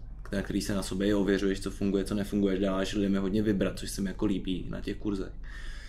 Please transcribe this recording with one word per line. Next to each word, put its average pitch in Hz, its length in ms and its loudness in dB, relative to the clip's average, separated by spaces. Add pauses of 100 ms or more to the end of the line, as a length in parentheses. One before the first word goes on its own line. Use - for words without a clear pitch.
(320)
na 98 100 -2
který 95 200 -2
se 107 120 -2
na 95 80 0
sobě 95 260 0
i 107 60 4
ověřuješ, 98 460 4
co 98 100 -4
funguje, 98 340 0
co 104 100 -2
nefunguje, 101 440 2
dáváš 95 360 2
lidem 98 280 4
hodně 101 200 2
vybrat, 95 360 2
což 98 120 -6
se - 120 -4
mi 98 80 0
jako 107 160 0
líbí 92 420 0
na 98 120 -6
těch 104 160 -4
kurzech. 98 360 -4 (560)